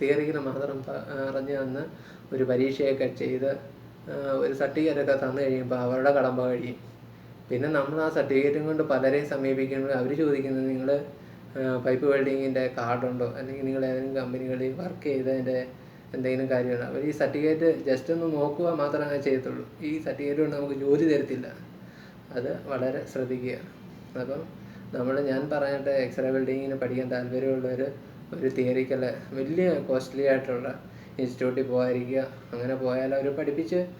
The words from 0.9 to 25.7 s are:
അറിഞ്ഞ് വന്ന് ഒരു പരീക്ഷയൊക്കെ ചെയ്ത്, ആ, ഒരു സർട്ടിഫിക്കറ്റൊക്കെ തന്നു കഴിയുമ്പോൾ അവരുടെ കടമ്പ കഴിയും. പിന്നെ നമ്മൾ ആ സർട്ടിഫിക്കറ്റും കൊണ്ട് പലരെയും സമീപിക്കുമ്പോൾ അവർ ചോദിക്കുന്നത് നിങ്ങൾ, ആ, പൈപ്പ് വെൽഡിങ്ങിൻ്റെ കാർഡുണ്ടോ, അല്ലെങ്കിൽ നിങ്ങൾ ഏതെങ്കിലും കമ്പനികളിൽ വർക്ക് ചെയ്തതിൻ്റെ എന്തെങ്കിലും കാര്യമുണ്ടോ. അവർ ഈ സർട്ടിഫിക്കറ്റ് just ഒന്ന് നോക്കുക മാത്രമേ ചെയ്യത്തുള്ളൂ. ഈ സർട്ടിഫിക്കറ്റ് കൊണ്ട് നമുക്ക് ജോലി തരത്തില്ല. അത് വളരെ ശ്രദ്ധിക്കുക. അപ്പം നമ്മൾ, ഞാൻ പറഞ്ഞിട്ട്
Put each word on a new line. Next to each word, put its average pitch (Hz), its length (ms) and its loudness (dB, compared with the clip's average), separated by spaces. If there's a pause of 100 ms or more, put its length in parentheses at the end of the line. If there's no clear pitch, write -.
അറിഞ്ഞ് 135 220 -2
വന്ന് 135 260 -4 (480)
ഒരു 131 120 2
പരീക്ഷയൊക്കെ 135 760 2
ചെയ്ത്, 131 320 0 (600)
ആ, 139 220 -2
ഒരു 135 200 2
സർട്ടിഫിക്കറ്റൊക്കെ 139 760 2
തന്നു 131 160 0
കഴിയുമ്പോൾ 131 340 2
അവരുടെ 127 340 4
കടമ്പ 127 360 4
കഴിയും. 123 300 -2 (720)
പിന്നെ 127 180 0
നമ്മൾ 151 320 2
ആ 160 80 2
സർട്ടിഫിക്കറ്റും 143 580 4
കൊണ്ട് 156 160 2
പലരെയും 139 440 4
സമീപിക്കുമ്പോൾ 135 680 0
അവർ 131 220 0
ചോദിക്കുന്നത് 135 540 2
നിങ്ങൾ, 131 320 2 (540)
ആ, 131 240 0
പൈപ്പ് 127 280 2
വെൽഡിങ്ങിൻ്റെ 135 720 2
കാർഡുണ്ടോ, 123 580 0
അല്ലെങ്കിൽ 135 280 -6
നിങ്ങൾ 135 200 0
ഏതെങ്കിലും 131 400 -2
കമ്പനികളിൽ 127 480 -2
വർക്ക് 180 320 -8
ചെയ്തതിൻ്റെ 127 640 0 (480)
എന്തെങ്കിലും 131 360 0
കാര്യമുണ്ടോ. 123 360 0
അവർ 131 140 -4
ഈ 147 100 0
സർട്ടിഫിക്കറ്റ് 156 800 4
just 131 220 2
ഒന്ന് 165 240 0
നോക്കുക 147 340 2
മാത്രമേ 147 480 0
ചെയ്യത്തുള്ളൂ. 131 480 0 (160)
ഈ 156 160 -2
സർട്ടിഫിക്കറ്റ് 143 420 -2
കൊണ്ട് 147 160 2
നമുക്ക് 139 180 -2
ജോലി 139 300 4
തരത്തില്ല. 131 420 2 (840)
അത് 131 360 -4
വളരെ 131 460 -2
ശ്രദ്ധിക്കുക. 127 440 -2 (640)
അപ്പം 139 440 -8 (340)
നമ്മൾ, 131 220 2
ഞാൻ 139 300 0
പറഞ്ഞിട്ട് 139 400 0